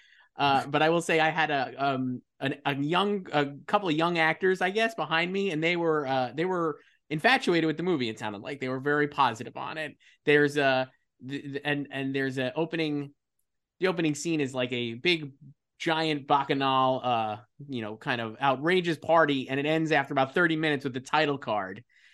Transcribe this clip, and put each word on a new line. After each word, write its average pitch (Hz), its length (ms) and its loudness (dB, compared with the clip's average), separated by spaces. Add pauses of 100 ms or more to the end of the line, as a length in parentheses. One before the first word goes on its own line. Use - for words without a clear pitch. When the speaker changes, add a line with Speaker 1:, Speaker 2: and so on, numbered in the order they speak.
(360)
Speaker 1:
Uh, 135 300 2
Speaker 2:
<laughs> 143 40 -12
Speaker 1:
but 143 120 2
I 156 80 4
will 170 140 2
say 165 160 2
I 156 100 4
had 156 220 0
a, 123 260 -2
um, 131 460 -2 (160)
an, 139 160 -4 (100)
a 143 80 0
young, 180 580 -2
a 143 200 0 (160)
couple 202 220 0
of 156 60 2
young 170 220 0
actors, 165 420 2
I 185 120 0
guess, 220 240 0
behind 165 360 -2
me, 196 200 -2
and 156 120 -2
they 175 120 2
were, 156 320 0
uh, 131 260 0
they 156 120 -2
were 170 340 -2 (320)
infatuated 170 560 2
with 151 100 -2
the 160 60 -6
movie, 151 260 0
it 110 80 -8
sounded 107 240 -8
like. 139 180 -10
They 131 100 -6
were 131 100 -4
very 147 280 0
positive 127 480 0
on 131 220 -8
it. 156 200 -10 (280)
There's 147 320 6
a, 131 320 2 (400)
th-, 139 140 -8
th-, 139 200 -8
and, 143 280 -4
and 135 240 -4
there's 135 240 -2
a 127 160 -2
opening, 151 580 -4 (640)
the 175 60 -2
opening 170 300 0
scene 160 260 -2
is, 131 140 -4
like, 127 180 -2
a 120 220 -4
big, 151 360 -2 (460)
giant 156 500 -2
bacchanal, 135 800 2
uh, 113 320 0 (320)
you 123 120 -6
know, 107 140 -8
kind 123 240 -2
of 113 220 -6
outrageous 160 560 2
party, 147 500 2
and 135 140 -2
it - 40 0
ends 160 280 2
after 143 200 0
about 135 200 2
thirty 165 240 2
minutes 151 260 0
with 135 100 -4
the 131 60 -6
title 143 380 0
card. 104 480 -4 (280)